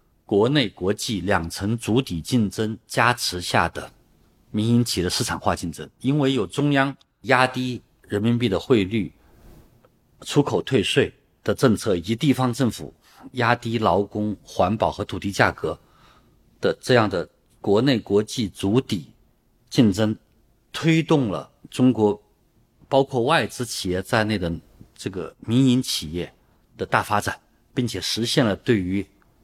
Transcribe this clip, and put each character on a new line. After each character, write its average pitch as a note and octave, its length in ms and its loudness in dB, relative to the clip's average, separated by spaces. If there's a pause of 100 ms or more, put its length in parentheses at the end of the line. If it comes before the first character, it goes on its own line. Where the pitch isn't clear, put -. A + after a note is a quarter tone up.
(280)
国 G#2+ 200 4
内 C3+ 220 0
国 F#2 240 -4
际 G#2 280 -4
两 F2 280 0
层 G#2 260 -4
主 A#2 240 0
体 E2+ 220 -4
竞 A2 260 0
争 A2 380 -6
加 A#2+ 260 2
持 F2 300 -6
下 F2 280 0
的 - 220 -12 (600)
民 G#2+ 120 -2
营 A#2+ 220 4
企 - 140 -4
业 E2+ 40 0
的 F2+ 60 -2
市 - 140 -2
场 E2+ 160 -6
化 F2+ 160 0
竞 E2+ 160 -8
争， D2+ 180 -14 (120)
因 C#3+ 180 0
为 C3+ 160 2
有 G#2 100 0
中 C#3+ 280 -2
央 C#3 220 0 (260)
压 B2+ 260 4
低 B2+ 340 -6 (220)
人 G#2 180 -4
民 A#2 160 2
币 A#2+ 100 2
的 F#2 120 0
汇 A2 240 4
率、 G2 280 -2 (1080)
出 - 220 0
口 G2 180 0
退 B2+ 220 0
税 - 280 0 (320)
的 G#2 120 0
政 A#2 200 4
策， G2 200 -2
以 F2 60 -2
及 A2 140 -4
地 C#3 160 2
方 B2 220 0
政 A#2 160 0
府 - 240 -10 (380)
压 A#2+ 240 2
低 A#2 240 -4
劳 G2+ 240 2
工、 G#2 400 -4
环 G2+ 340 0
保 E2+ 140 0
和 - 120 -8
土 G2+ 140 -8
地 G2+ 140 -4
价 G2+ 200 4
格 - 240 -6 (840)
的 F#2 180 0
这 - 140 0
样 A2 160 4
的 F2 180 -4 (320)
国 G#2 220 4
内 C3 160 2
国 G2+ 240 2
际 G#2+ 260 -6
主 G2 320 0
体 - 320 -4 (560)
竞 A2 240 4
争， G#2+ 240 0 (560)
推 D#3+ 300 2
动 C#3+ 300 0
了 D2+ 180 -6 (220)
中 B2+ 200 4
国 G#2+ 300 2 (680)
包 C3+ 140 4
括 B2 200 -2
外 C#3+ 220 2
资 A#2 200 -8
企 - 240 -6
业 F#2 120 -2
在 A2 220 0
内 G#2+ 140 0
的 F2 120 -2 (460)
这 - 140 -10
个 F2 320 -10
民 B2+ 260 2
营 B2 160 4
企 D#2 300 -6
业 E2+ 200 -8 (440)
的 F#2 80 -6
大 G#2+ 180 0
发 G#2 160 0
展， - 180 -4 (360)
并 B2 120 -2
且 G2 140 -6
实 A2 260 -4
现 B2+ 200 2
了 G2 100 2
对 A2 240 0
于 F#2 260 -4 (380)